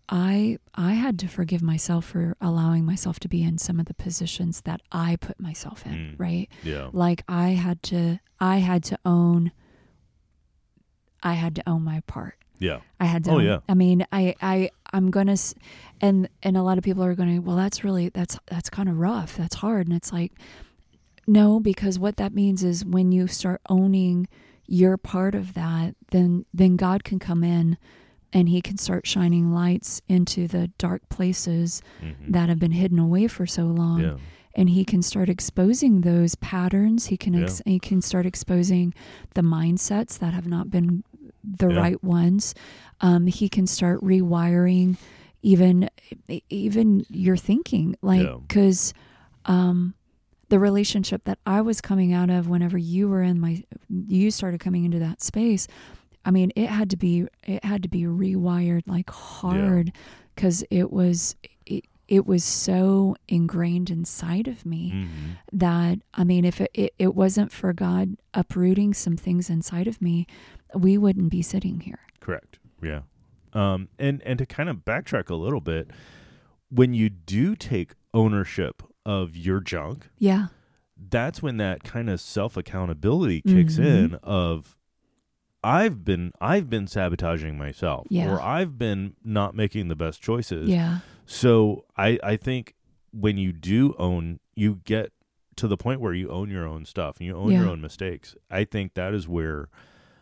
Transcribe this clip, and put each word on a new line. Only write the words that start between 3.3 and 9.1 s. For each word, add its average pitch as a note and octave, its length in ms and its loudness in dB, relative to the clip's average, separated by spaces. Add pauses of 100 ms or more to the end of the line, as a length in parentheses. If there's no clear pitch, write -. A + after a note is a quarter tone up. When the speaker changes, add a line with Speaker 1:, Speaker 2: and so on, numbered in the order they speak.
Speaker 1:
in E3 160 -2
some E3+ 200 -4
of E3 80 -2
the - 80 -10
positions E3+ 680 -6
that - 180 -8 (100)
I E3+ 260 -2
put - 220 -10
myself - 460 -12
in, - 80 -10
Speaker 2:
Mm. D#2 260 -10
Speaker 1:
right? E2+ 300 -4 (140)
Speaker 2:
Yeah. C#2+ 300 -8
Speaker 1:
Like, F3 360 0
I F3+ 220 0
had F3+ 340 -2
to, E3+ 360 -2 (200)
I F#3 180 4
had F3+ 260 2
to - 200 -6
own, E3+ 480 4 (1700)